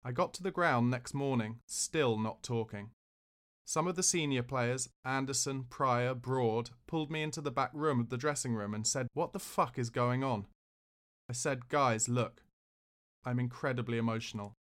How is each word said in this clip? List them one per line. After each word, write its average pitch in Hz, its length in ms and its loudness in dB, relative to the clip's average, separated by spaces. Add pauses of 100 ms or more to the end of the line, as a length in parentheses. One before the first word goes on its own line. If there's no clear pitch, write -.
I 123 80 -6
got 170 220 0
to - 100 -10
the 185 80 -2
ground 135 360 4
next 123 260 -2
morning, 120 520 0
still 131 500 0
not 110 280 -4
talking. 110 480 -6 (720)
Some 160 240 0
of 175 80 -2
the 180 80 0
senior 143 400 2
players, 127 440 -2 (160)
Anderson, 135 600 -2
Pryor, 123 500 2
Broad, 120 560 0 (160)
pulled 156 240 -2
me 156 140 -2
into 151 160 -4
the 143 100 -2
back 131 240 0
room 147 240 2
of 117 100 0
the 127 80 -4
dressing 131 380 0
room 104 180 -2
and 107 140 -2
said, 131 280 0
"What 165 180 -2
the 196 80 -6
fuck - 400 -2
is 117 100 -2
going 123 320 2
on?" 113 240 -2 (840)
I 120 40 -8
said, 127 360 -2
"Guys, 123 400 4
look, 120 360 0 (800)
I'm 123 160 0
incredibly 123 580 -2
emotional. 113 640 -4